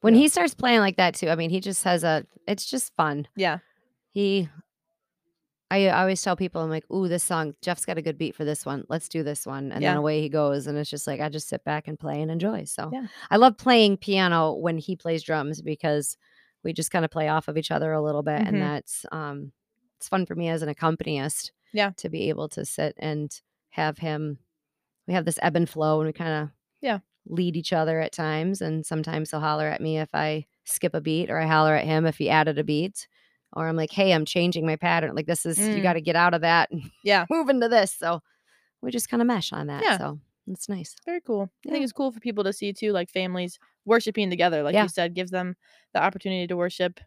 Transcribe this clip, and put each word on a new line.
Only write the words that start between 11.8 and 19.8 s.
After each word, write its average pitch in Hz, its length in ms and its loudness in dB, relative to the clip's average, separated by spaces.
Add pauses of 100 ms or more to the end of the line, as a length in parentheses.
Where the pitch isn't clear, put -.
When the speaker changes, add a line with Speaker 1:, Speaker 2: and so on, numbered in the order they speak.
Speaker 1:
and 156 120 -10
play 147 220 -6
and 156 80 -2
enjoy, 175 360 -2
so. - 280 -8
Speaker 3:
Yeah. 254 140 -8 (240)
Speaker 1:
I 202 60 6
love 233 200 8
playing 220 400 6
piano 175 560 2
when 165 240 -2
he 170 180 -6
plays 165 280 -4
drums 151 380 -4
because 151 560 -2 (460)
we 165 100 -4
just 160 180 -4
kinda 165 180 0
play 156 180 -2
off 156 200 0
of 156 100 -4
each 160 140 -4
other 156 200 0
a 156 120 0
little 151 200 -2
bit, 147 180 -2
and 202 80 0
Speaker 3:
Mm-hmm. - 100 0
Speaker 1:
that's, - 520 -4
um, 143 400 -10 (460)